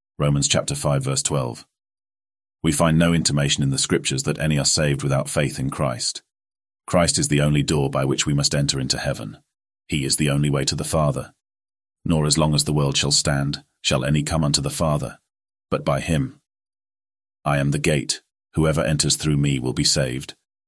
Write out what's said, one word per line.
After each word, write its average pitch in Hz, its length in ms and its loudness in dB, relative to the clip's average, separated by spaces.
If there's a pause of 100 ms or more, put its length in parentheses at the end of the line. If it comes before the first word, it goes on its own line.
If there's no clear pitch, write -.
(200)
Romans 71 260 2
chapter - 300 0
five, 71 260 0
verse 65 200 -2
twelve. 64 440 -4 (960)
We 82 100 2
find 80 260 4
no 85 160 4
intimation 73 480 0
in 69 80 0
the 67 80 -2
scriptures - 460 -2
that - 140 -4
any 78 200 0
are 67 80 0
saved 71 360 0
without 69 280 -2
faith 73 280 -2
in 67 120 -4
Christ. - 520 -4 (640)
Christ 85 320 2
is 73 100 0
the 73 120 2
only 73 220 2
door 69 260 0
by 67 160 -2
which 67 220 0
we 73 80 0
must 71 200 0
enter 69 240 0
into 67 200 -2
heaven. 57 400 -6 (500)
He 71 160 0
is 67 140 -2
the 76 100 2
only 71 220 2
way 69 160 0
to 73 100 -2
the 71 80 -6
Father. 71 480 0 (720)
"Nor 78 220 2
as 76 100 0
long 78 180 2
as 73 100 2
the 76 100 -2
world 71 240 0
shall 71 140 0
stand, 71 520 0 (160)
shall 65 240 0
any 73 180 2
come 78 220 0
unto 76 160 0
the 71 80 -4
Father, 73 520 -2 (500)
but - 160 -4
by 69 140 2
him. 69 380 -2 (1080)
I 73 100 2
am 69 140 0
the 73 80 0
gate. 73 420 0 (320)
Whoever 78 320 2
enters 73 320 0
through 76 220 0
me 71 200 2
will 64 140 -2
be 71 100 -2
saved." 67 540 -2 (320)